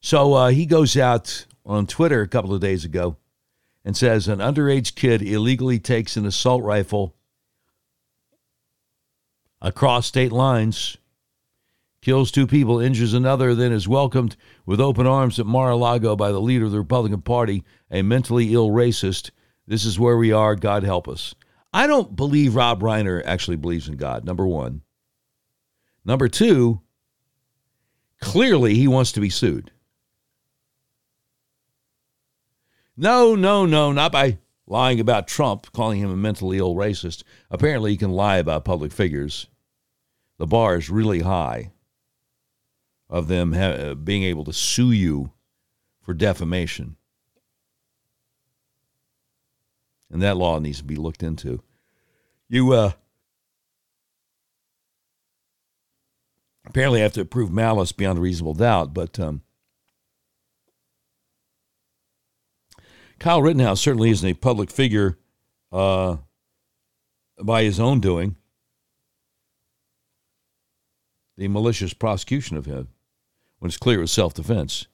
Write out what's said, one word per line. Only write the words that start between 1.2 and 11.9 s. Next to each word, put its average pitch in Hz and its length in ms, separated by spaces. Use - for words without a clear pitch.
on 101 200
Twitter 151 360
a 98 60
couple 101 260
of 95 80
days 92 240
ago 87 320
and 101 100
says, 110 320
"An 104 120
underage 135 560
kid 117 260
illegally 117 580
takes 113 380
an 107 80
assault 127 380
rifle 104 520
across 120 460
state 127 260
lines." 117 640